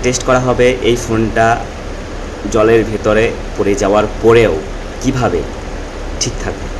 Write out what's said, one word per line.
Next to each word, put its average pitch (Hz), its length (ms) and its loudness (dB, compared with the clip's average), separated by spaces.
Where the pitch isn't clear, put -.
টেস্ট 123 200 0
করা 127 160 2
হবে 123 420 2
এই 120 140 4
ফোনটা 113 640 0
জলের 113 320 4
ভেতরে 107 480 0
পড়ে 101 180 2
যাওয়ার 104 280 2
পরেও 110 380 6
কিভাবে 117 400 0
ঠিক - 140 -4
থাকবে - 240 -6